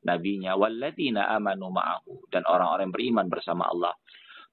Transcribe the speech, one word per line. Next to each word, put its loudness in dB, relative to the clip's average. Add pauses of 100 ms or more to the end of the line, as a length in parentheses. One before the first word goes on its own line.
nabinya. -2
"Walladzina 0
amanu -2
ma'ahu." -4
Dan 0
orang-orang 2
yang -4
beriman 2
bersama -2
Allah. 0 (560)